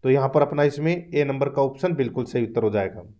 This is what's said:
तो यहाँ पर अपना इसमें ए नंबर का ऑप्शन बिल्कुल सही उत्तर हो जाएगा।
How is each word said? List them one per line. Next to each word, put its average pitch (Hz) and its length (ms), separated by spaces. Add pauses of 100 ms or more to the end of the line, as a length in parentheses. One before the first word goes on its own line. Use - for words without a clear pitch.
तो 131 60
यहाँ 135 200
पर 151 120
अपना 147 220
इसमें 151 500
ए 147 100
नंबर 139 260
का 139 120
ऑप्शन 139 320
बिल्कुल 127 300
सही 117 220
उत्तर 113 180
हो 110 60
जाएगा। 101 340 (160)